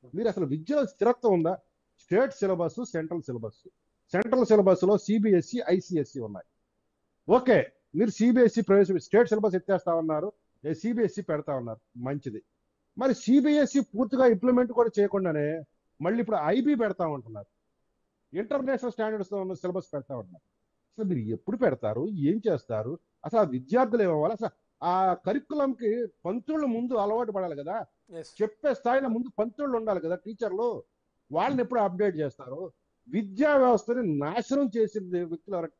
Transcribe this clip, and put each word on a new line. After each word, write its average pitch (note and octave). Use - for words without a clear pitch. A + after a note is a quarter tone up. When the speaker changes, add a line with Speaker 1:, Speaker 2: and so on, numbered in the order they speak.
Speaker 1:
మీరు A3
అసలు F#3
విద్యలో E3
స్థిరత్వం A#3+
ఉందా? E3+
స్టేట్ A#3
సిలబస్, F3+
సెంట్రల్ D#3+
సిలబస్, A2+
సెంట్రల్ A#3
సిలబస్లో F#3+
సీబీఎస్ఈ, G#3
ఐసీఎస్ఈ E3
ఉన్నాయి. G#2
ఓకే, A#3+
మీరు G3+
సీబీఎస్ఈ A#3
ప్రవేశ-, F#3+
స్టేట్ A#3+
సిలబస్ G#3+
ఎత్తేస్తా F3+
ఉన్నారు, D#3+
ఏ, D#3
సీబీఎస్ఈ G#3
పెడతా D3
ఉన్నారు, A#2
మంచిది. B2+
మరి B3+
సీబీఎస్ఈ C#4+
పూర్తిగా B3+
implement B3
కూడా A#3
చేయకుండానే E3
మళ్ళీ G#3+
ఇప్పుడు G#3+
ఐబీ B3
పెడతా G3+
ఉంటున్నారు, A2+
International B3
స్టాండర్డ్స్తో G#3+
ఉన్న F#3+
సిలబస్ F3+
పెడతా C#3
ఉంటున్నారు. F#2
అసలు G3
మీరు B2+
ఎప్పుడు A2+
పెడతారు, C#3
ఏం G3+
చేస్తారు? B2+
అసలు A3+
ఆ -
విద్యార్థులు G3+
ఏమవ్వాలి? E3
అసలు A3
ఆ F#3
కరికులంకి A#3+
పంతుళ్ళు C#4+
ముందు A#3+
అలవాటు A3
పడాలి F3+
కదా, E3
Speaker 2:
ఎస్. E3
Speaker 1:
చెప్పే A#3
స్థాయిలో C4
ముందు A#3
పంతుళ్ళు A#3+
ఉండాలి G#3+
కదా D#3+
టీచర్లు, G#3
వాళ్ళని B3
ఎప్పుడు A#3+
అప్‌డేట్ F#3+
చేస్తారు? D3
విద్యా G#3+
వ్యవస్థని A#3+
నాశనం A#3
చేసిన F#3+
వ్యక్తులు E3+
ఎవరు? E3